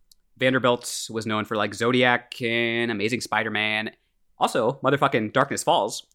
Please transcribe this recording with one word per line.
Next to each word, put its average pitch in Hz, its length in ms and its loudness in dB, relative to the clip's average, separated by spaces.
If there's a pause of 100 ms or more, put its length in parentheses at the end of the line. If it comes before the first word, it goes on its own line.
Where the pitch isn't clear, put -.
(360)
Vanderbilt 127 760 0
was 110 160 -6
known 107 180 0
for, 113 120 -4
like, 104 180 0
Zodiac 123 680 2
and 117 480 0
Amazing 113 320 -2
Spider-Man. 107 720 -2 (480)
Also, 135 440 0
motherfucking 135 500 0
Darkness 139 300 0
Falls, 127 500 0